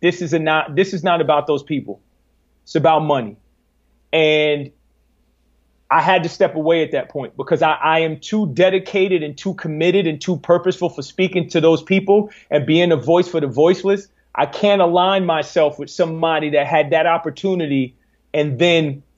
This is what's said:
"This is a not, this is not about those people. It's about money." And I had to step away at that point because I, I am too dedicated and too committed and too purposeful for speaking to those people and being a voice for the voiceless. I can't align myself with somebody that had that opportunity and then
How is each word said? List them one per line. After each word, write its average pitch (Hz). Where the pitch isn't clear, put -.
"This 175
is 165
a 165
not, 156
this 190
is 175
not 175
about 147
those 143
people. 120
It's -
about 160
money." 131
And 151
I 151
had 175
to 165
step 170
away 160
at 151
that 139
point 131
because 143
I, 156
I 156
am 160
too 214
dedicated 190
and 151
too 190
committed 170
and 156
too 180
purposeful 175
for -
speaking 180
to 175
those 160
people 196
and 147
being 170
a 160
voice 170
for 165
the 143
voiceless. 185
I 127
can't 202
align 180
myself 156
with 143
somebody 160
that 147
had 147
that 160
opportunity 160
and 147
then 160